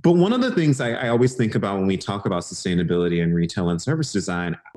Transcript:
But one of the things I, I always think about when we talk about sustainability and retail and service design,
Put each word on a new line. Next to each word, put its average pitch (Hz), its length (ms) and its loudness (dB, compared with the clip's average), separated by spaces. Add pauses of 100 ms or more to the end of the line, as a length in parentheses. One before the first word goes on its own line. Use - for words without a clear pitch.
But 170 120 4
one 180 200 4
of 247 80 2
the 254 120 0
things 151 280 2
I, 120 120 -2
I 123 160 -4
always 123 260 4
think 110 220 0
about 98 220 -2
when 95 100 0
we 95 80 2
talk 101 280 -6
about 92 200 -2
sustainability 87 760 0
and 85 140 0
retail 87 360 -2
and 85 120 -2
service 156 300 -2
design, 87 440 -4 (200)